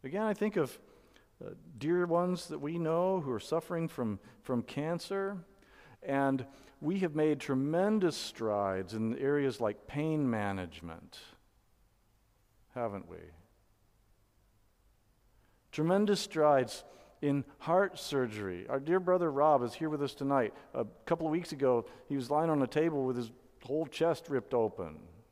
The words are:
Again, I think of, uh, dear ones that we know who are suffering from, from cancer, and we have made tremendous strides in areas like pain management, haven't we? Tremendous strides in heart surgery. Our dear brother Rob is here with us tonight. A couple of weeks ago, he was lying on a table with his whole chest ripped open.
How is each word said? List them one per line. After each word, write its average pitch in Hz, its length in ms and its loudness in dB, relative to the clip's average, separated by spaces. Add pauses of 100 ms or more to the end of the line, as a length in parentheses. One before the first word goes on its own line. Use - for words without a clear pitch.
Again, 185 240 -4
I 208 80 0
think 208 220 -2
of, 143 240 0 (640)
uh, - 60 -12 (280)
dear 175 280 2
ones 175 420 0
that 151 100 -8
we 147 180 -4
know 170 440 2
who 139 100 -4
are 113 80 0
suffering 165 480 -2
from, 110 320 -4 (240)
from 120 220 -2
cancer, 175 800 -4 (580)
and 135 420 0 (360)
we 170 180 0
have 175 160 0
made 156 240 4
tremendous 165 760 2
strides 101 800 -2
in 110 240 0
areas 139 420 2
like 107 260 -2
pain 151 420 0
management, 87 920 -4 (1500)
haven't 104 340 -6
we? 85 100 -16 (2500)
Tremendous 196 480 2
strides 147 640 4 (380)
in 143 240 0 (140)
heart 185 380 2
surgery. 104 720 -4
Our 139 120 -2
dear 165 180 2
brother 180 320 2
Rob 143 320 6
is 117 120 -2
here 160 140 -4
with 147 140 -2
us 135 100 -2
tonight. 139 400 0 (220)
A 120 100 -2 (220)
couple 165 180 0
of 156 60 0
weeks 165 220 -2
ago, 127 340 2 (220)
he 139 80 -2
was 131 160 -4
lying 160 180 2
on 147 120 4
a 127 40 2
table 151 380 0
with 127 120 0
his 117 140 -4 (320)
whole 156 240 -2
chest 160 420 0
ripped 131 260 -2
open. 98 440 0 (340)